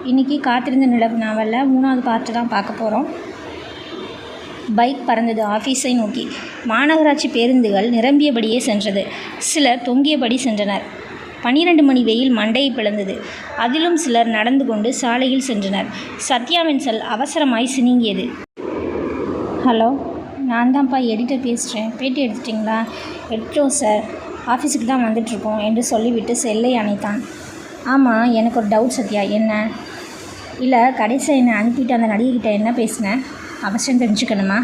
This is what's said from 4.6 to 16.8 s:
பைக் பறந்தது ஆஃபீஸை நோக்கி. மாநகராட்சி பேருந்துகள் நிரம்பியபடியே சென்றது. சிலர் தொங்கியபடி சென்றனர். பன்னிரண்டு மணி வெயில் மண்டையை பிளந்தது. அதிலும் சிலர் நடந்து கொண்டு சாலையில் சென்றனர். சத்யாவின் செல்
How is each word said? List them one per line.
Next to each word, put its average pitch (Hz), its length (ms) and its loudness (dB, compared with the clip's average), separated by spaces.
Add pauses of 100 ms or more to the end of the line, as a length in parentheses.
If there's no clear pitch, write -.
பைக் 247 300 2
பறந்தது 226 400 0
ஆஃபீஸை 247 480 0
நோக்கி. 208 340 -2 (360)
மாநகராட்சி 285 640 4
பேருந்துகள் 233 600 4
நிரம்பியபடியே 240 680 4
சென்றது. 208 480 0 (320)
சிலர் 262 460 2
தொங்கியபடி 262 600 2
சென்றனர். 208 400 0 (580)
பன்னிரண்டு 311 400 4
மணி 262 220 6
வெயில் 233 320 4
மண்டையை 226 360 2
பிளந்தது. 208 420 -2 (420)
அதிலும் 320 400 2
சிலர் 233 300 2
நடந்து 233 400 2
கொண்டு 220 280 0
சாலையில் 254 520 0
சென்றனர். 196 420 -2 (400)
சத்யாவின் 294 480 0
செல் 226 240 -2